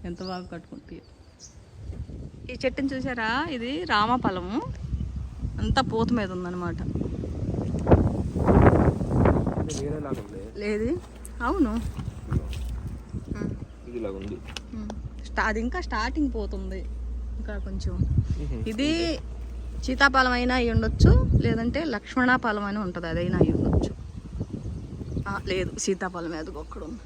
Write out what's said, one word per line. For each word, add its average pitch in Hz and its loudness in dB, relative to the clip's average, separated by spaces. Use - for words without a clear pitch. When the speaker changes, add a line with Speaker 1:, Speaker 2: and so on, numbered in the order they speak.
Speaker 1:
ఎంత 175 -8
బాగా 180 -6
కట్టుకుంటాయో. - -16
ఈ - -8
చెట్టుని 269 0
చూసారా, 247 -2
ఇది 233 -4
రామఫలము, 214 2
అంతా 220 4
పూత 226 2
మీద 196 -2
ఉందన్నమాట. 175 -4
Speaker 2:
ఇది - -4
వేరేలాగా 147 -4
ఉంది. - -12
Speaker 1:
లేదు, 214 0
అవును. 285 4
Speaker 2:
ఇది 120 -10
ఇలా 101 -4
ఉంది. 98 -8
Speaker 1:
ఉమ్. 214 -8
స్టా-, - -2
అది 208 -2
ఇంకా 262 -2
స్టార్టింగ్ 262 -2
పోతుంది, 190 -6
ఇంకా - -6
కొంచెం. 185 -4
Speaker 2:
మ్మ్. 151 -2
Speaker 1:
ఇది 269 2
సీతాఫలం 262 6
అయినా 247 2
అయి 233 2
ఉండొచ్చు, 226 8
లేదంటే 233 2
లక్ష్మణ 247 4
ఫలం 208 0
అని 202 -4
ఉంటది, 170 -6
అదైనా 175 0
అయి - 6
ఉండొచ్చు. - 2
ఆ, 196 -2
లేదు, 180 0
సీతాఫలం 180 -2
అది 160 -8
ఒక్కడు 160 -12
ఉంది. 233 -12